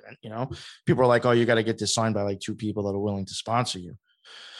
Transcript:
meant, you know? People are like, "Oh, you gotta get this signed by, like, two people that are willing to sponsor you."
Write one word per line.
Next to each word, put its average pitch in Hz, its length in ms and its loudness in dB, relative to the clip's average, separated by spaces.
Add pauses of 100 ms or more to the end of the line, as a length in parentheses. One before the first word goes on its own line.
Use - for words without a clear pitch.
meant, 104 200 -20
you 113 80 -14
know? 120 180 -6 (380)
People 120 160 4
are 123 40 6
like, 120 180 4
"Oh, 123 60 6
you 120 140 6
gotta 113 160 4
get 113 160 -2
this 104 160 -2
signed 113 220 0
by, 101 80 -2
like, 98 160 -4
two 107 160 -8
people 107 280 -4
that 98 120 -2
are 98 40 -4
willing 101 260 -4
to - 100 -14
sponsor 113 420 -2
you." 87 180 -14 (640)